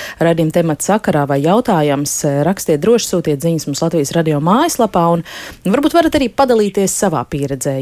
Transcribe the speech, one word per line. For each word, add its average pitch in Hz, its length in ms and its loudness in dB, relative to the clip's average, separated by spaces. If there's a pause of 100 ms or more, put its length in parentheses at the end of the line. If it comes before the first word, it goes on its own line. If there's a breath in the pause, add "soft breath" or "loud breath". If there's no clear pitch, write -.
(160 loud breath)
raidījuma 165 340 2
temata 165 320 0
sakarā 190 460 0
vai 139 160 0
jautājums, 156 720 0 (100)
ā, 143 60 0 (100)
rakstiet 160 400 -2
droši, 220 240 2
sūtiet 160 400 -2
ziņas 165 220 -2
mums 143 180 -4
Latvijas 160 260 0
Radio 156 300 0
mājaslapā 208 720 2
un 170 100 0 (400 loud breath)
varbūt 285 320 0
varat 320 240 2
arī 254 100 0
padalīties 214 600 2
savā 160 340 -2
pieredzē, 139 580 -4